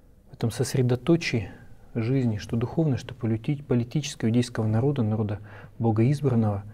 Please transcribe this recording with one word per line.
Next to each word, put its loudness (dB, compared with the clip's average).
в -20
этом -2
сосредоточии 0
жизни, 0
что -6
духовной, 0
что -10
полити-, -2
политической, -2
иудейского 0
народа, 2
народа 0
богоизбранного, 2